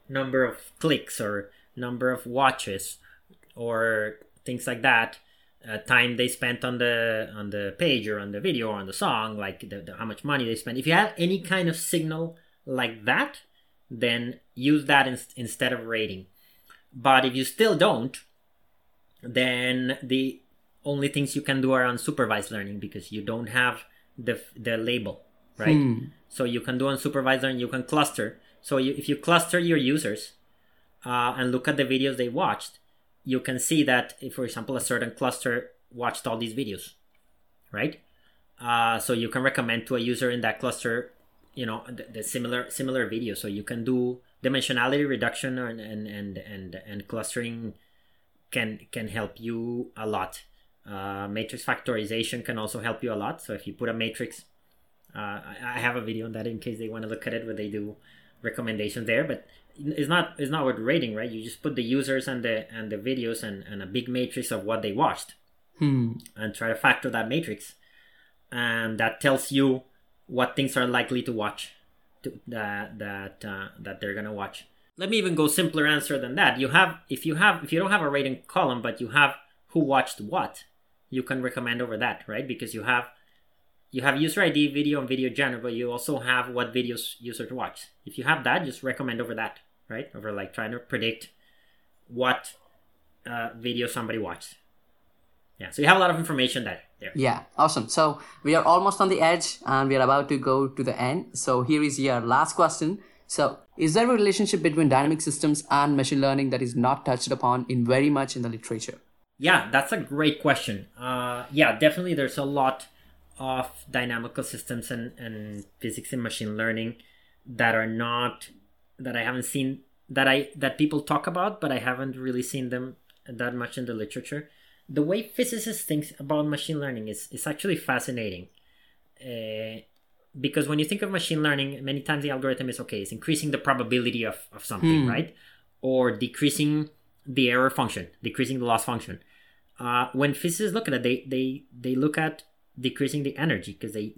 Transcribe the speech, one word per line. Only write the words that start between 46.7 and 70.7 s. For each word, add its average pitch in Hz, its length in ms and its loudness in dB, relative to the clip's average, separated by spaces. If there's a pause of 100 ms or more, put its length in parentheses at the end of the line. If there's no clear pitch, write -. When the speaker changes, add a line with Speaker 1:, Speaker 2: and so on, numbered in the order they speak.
Speaker 1:
and 104 200 -10
clustering 117 680 -6 (760)
can, 110 300 -2 (100)
can 110 180 -8
help 104 300 -6
you 117 580 -6
a 110 100 -6
lot. 98 360 -4 (440)
Uh, 98 420 -8
matrix 110 360 -6
factorization 113 800 -2
can 120 120 -4
also 107 240 -6
help 110 220 -6
you 120 100 -4
a - 20 -2
lot. 104 280 -6
So - 100 -10
if - 140 -10
you 101 80 -10
put 120 140 -4
a 113 60 -2
matrix, 113 500 -6 (680)
uh, 104 40 -8
I, 104 380 -8 (200)
I - 40 -4
have 120 160 0
a 120 40 -4
video 110 240 -6
on 113 80 -10
that 110 140 -8
in 117 140 -6
case 113 180 -8
they 113 100 -8
wanna 110 200 -8
look 113 180 -8
at 117 80 -6
it, 117 100 -6
where 110 100 -6
they 104 140 -6
do 104 280 -8 (460)
recommendations 110 640 -4
there, 120 180 2
but - 220 -6 (300)
it's 147 320 -4
not, 170 300 2
it's 139 120 -2
not 151 160 0
with 120 120 0
rating, 120 360 0
right? 117 160 -6
You 110 120 -8
just 110 200 -12
put 147 120 -2
the 123 80 -2
users 131 460 0
and 123 160 -4
the, 110 280 -2
and 110 200 -8
the 107 40 -4
videos 117 460 -4
and, 101 220 -8
and 98 180 -10
a 95 40 -10
big 120 220 -4
matrix 123 440 -4
of 101 120 -4
what 110 180 -2
they 104 100 -4
watched 113 420 0 (440)
Speaker 2:
Hmm. 131 340 2 (240)
Speaker 1:
and 107 180 -6
try 113 140 -4
to 113 80 0
factor 131 340 4
that 113 180 -2
matrix. 123 460 -6 (800)
And 113 480 -2
that 113 200 0
tells 135 300 2
you 135 320 4 (440)
what 123 280 -2
things 139 220 0